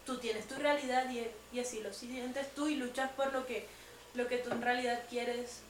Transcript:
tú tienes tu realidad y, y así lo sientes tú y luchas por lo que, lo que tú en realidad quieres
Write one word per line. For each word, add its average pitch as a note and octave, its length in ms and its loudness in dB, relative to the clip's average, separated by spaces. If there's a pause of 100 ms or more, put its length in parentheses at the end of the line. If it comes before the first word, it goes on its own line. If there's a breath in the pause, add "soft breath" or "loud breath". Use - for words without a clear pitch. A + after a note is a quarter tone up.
tú B3+ 120 -2
tienes - 300 -2
tu C4+ 60 -6
realidad C4+ 560 4
y, A#3 160 -2 (280)
y B3 60 0
así A#3 220 -2
lo G3 100 -4
sientes B3+ 640 -4
tú D4 140 0
y D4 80 4
luchas B3+ 340 0
por C4+ 240 2
lo - 120 2
que, A3+ 200 -2 (480 soft breath)
lo B3 120 2
que B3 120 2
tú A#3+ 140 0
en A#3 100 2
realidad A#3+ 380 4 (100)
quieres A#3+ 600 -2